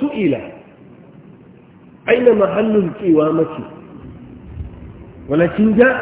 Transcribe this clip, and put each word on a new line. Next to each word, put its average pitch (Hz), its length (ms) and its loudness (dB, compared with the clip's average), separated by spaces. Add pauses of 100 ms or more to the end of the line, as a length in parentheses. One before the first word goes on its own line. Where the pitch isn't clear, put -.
su'ila 208 400 -2 (1700)
أين 247 160 2 (140)
محل 202 380 0
القوامة؟ 160 800 0 (1700)
ولكن 175 480 2
جاء 254 240 4